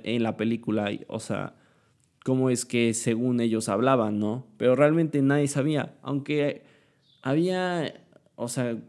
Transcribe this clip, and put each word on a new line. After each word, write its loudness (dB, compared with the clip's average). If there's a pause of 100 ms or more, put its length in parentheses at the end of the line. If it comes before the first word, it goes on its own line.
en -2
la -2
película. -2
Y, -10
o -8
sea, -8 (680)
cómo 2
es 0
que 2
según 0
ellos 0
hablaban, 2
¿no? -4 (120)
Pero 4
realmente 4
nadie 2
sabía, -2
aunque -2 (520)
había, -2 (300)
o -6
sea, -2 (120)